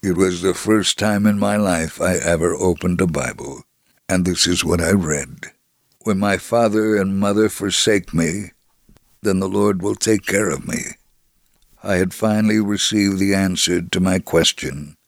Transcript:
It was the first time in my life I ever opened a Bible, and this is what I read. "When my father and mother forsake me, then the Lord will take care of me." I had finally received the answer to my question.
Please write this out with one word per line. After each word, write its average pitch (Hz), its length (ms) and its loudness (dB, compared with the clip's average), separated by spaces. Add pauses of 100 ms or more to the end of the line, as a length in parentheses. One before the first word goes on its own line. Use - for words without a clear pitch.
It 92 160 0
was 90 240 0
the 90 140 0
first 107 420 2
time 104 300 2
in 104 100 2
my 101 200 0
life 87 440 -2
I 90 160 2
ever 85 380 0
opened 90 460 0
a 92 60 4
Bible, - 560 -6 (460)
and 92 160 0
this 87 220 0
is 87 160 0
what 85 180 0
I 82 100 2
read. 76 600 -2 (480)
"When 104 180 -2
my 98 200 0
father 110 580 2
and 98 240 0
mother 101 280 2
forsake 98 680 0
me, 82 380 -2 (680)
then 98 180 0
the 95 80 -2 (120)
Lord 101 240 2
will 101 120 -2
take 110 300 0
care 101 240 0
of - 180 -6
me." - 280 -8 (880)
I 98 140 0
had 92 180 0
finally 107 440 2
received 101 600 0
the 98 160 2
answer 92 440 0
to 90 200 -4
my 92 180 2
question. 73 800 -2 (100)